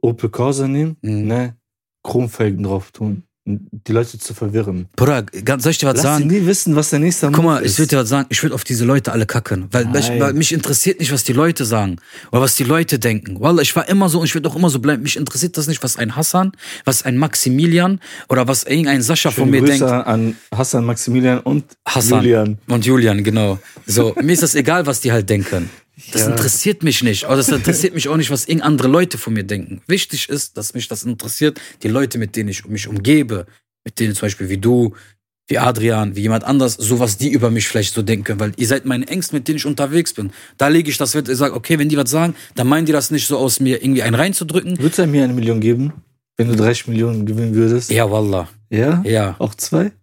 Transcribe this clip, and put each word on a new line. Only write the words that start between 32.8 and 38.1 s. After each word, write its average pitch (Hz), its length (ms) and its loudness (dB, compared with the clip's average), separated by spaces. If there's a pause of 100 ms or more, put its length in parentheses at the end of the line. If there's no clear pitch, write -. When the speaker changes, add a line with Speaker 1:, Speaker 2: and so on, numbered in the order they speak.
Speaker 2:
umgebe, 107 580 0 (400)
mit - 140 -12
denen 107 160 0
zum - 60 -6
Beispiel 98 280 -6
wie 98 80 -2
du, 117 380 2 (520)
wie 120 120 -2
Adrian, 113 560 0
wie 101 60 -6
jemand 110 220 0
anders, 131 360 2
so 117 200 0
was 110 180 -2
die 135 140 -2
über 117 200 2
mich 113 160 -2
vielleicht - 260 -2
so 113 80 -2
denken 104 220 -2